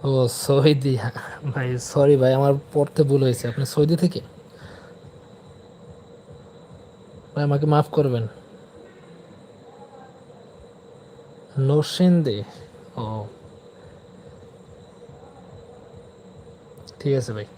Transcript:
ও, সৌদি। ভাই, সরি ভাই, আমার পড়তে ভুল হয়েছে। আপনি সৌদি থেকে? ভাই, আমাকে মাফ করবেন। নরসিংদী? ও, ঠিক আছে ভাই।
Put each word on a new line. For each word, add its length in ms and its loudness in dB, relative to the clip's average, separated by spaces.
ও, 20 0
সৌদি। 500 2
ভাই, 160 -4
সরি 300 6
ভাই, 180 4
আমার 140 2
পড়তে 360 0
ভুল 160 4
হয়েছে। 260 -2
আপনি 120 -4
সৌদি 300 2
থেকে? 180 0
ভাই, 140 -4
আমাকে 260 0
মাফ 140 4
করবেন। 280 0
নরসিংদী? 680 2
ও, 20 -6
ঠিক 200 -2
আছে 180 -10
ভাই। 100 -12